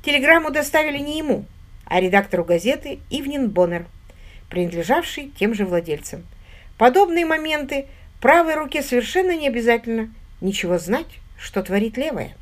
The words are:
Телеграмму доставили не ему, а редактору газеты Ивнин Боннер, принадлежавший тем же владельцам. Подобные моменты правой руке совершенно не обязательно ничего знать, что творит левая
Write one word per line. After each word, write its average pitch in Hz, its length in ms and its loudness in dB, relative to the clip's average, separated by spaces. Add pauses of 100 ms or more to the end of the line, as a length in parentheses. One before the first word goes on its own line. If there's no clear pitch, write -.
Телеграмму 302 440 4
доставили 302 480 0
не 294 180 -6
ему, 285 280 -2 (400)
а 175 140 0
редактору 185 460 2
газеты 226 540 0 (100)
Ивнин 277 400 -2
Боннер, 175 380 0 (600)
принадлежавший 175 880 -2
тем 220 160 0
же 208 120 -2
владельцам. 165 600 -4 (520)
Подобные 339 480 4
моменты 311 640 -4 (340)
правой 320 340 4
руке 302 260 -4
совершенно 339 540 0
не 302 140 -2
обязательно 233 640 -2 (260)
ничего 180 380 -2
знать, 202 300 -2 (300)
что - 240 -6
творит 208 360 -2
левая 262 440 -6